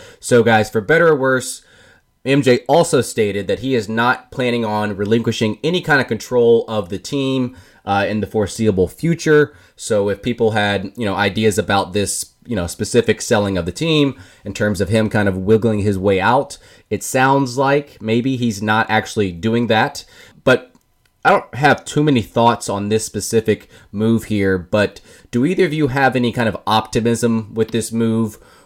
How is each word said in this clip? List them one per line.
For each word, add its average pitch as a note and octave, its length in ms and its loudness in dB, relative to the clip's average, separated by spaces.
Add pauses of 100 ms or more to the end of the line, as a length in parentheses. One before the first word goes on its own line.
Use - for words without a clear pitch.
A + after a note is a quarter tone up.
(200)
So, A#2+ 240 4
guys, G#2+ 260 2
for A2+ 120 -2
better E3 260 2
or D#3 80 4
worse, C3 480 -2 (600)
M C#3 180 2
J A#2+ 240 4
also D#3 320 4
stated G2+ 480 -2
that F#2+ 120 -2
he C3 140 -4
is A2 140 -2
not A#2 440 -2
planning A#2+ 340 -2
on G#2 320 -2
relinquishing A2 640 0
any E3+ 180 -2
kind C#3 200 2
of A#2+ 60 -4
control A#2 600 2
of G#2 220 -4
the F#2+ 100 -6
team, C3+ 560 -4 (300)
uh, G2+ 220 0
in G#2 120 -2
the G2 80 -4
foreseeable G2 600 0
future. D#3 680 0 (220)
So G#2 320 -2
if F#2+ 120 -4
people A#2 300 0
had, G2+ 460 -2
you A#2+ 80 -6
know, F#2+ 100 -2
ideas G2+ 420 0
about F#2+ 360 0
this, - 400 -4 (120)
you A#2+ 100 -6
know, F2 120 -2
specific A2 540 0
selling G2+ 360 0
of E2+ 80 -2
the F2 60 -6
team D3+ 480 0 (240)
in G2+ 100 -10
terms G#2 280 -2
of F2+ 80 -2
him A2 200 2
kind G#2 200 0
of F#2 80 -2
wiggling G#2+ 420 2
his G2 180 0
way F#2+ 220 2
out, A#2+ 380 0 (320)
it G2+ 120 -4
sounds C3 560 0
like C#3+ 440 -2
maybe A#2+ 340 0
he's A#2 260 -2
not G#2+ 280 0
actually G#2+ 420 -2
doing A2 360 -2
that. A2+ 360 -2 (400)
But - 300 0 (500)
I D#3+ 60 2
don't F#3+ 260 0
have A#2 300 2
too D3 180 0
many C#3 180 4
thoughts A#2 460 0
on G2+ 220 -4
this A2 160 0
specific G#2+ 640 -2 (240)
move A2 320 0
here, G2 320 0
but G2 420 -2 (320)
do B2 140 0
either F#3 180 0
of D3+ 100 0
you D3+ 140 0
have C3 300 0
any A#2+ 160 0
kind A#2 160 0
of F#2 80 -4 (100)
optimism A2+ 840 0
with A2 180 -2
this A2+ 220 -4
move, A2+ 440 -2 (280)